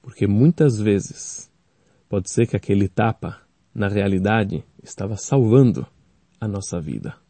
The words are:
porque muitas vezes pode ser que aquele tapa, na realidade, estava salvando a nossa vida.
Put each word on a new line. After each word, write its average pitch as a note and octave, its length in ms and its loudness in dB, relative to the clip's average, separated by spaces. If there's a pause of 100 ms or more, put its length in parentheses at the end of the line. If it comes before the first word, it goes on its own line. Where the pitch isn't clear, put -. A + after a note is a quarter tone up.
porque - 260 -4
muitas A#2+ 540 4
vezes - 680 -2 (580)
pode G2 240 -6
ser A#2 140 2
que - 100 -6
aquele G2 320 0
tapa, G#2+ 500 -4 (360)
na G2+ 140 -2
realidade, G2 760 0 (180)
estava G2 340 -10
salvando A#2+ 720 4 (540)
a A2 80 -6
nossa G2 320 -8
vida. C#2+ 340 -10 (160)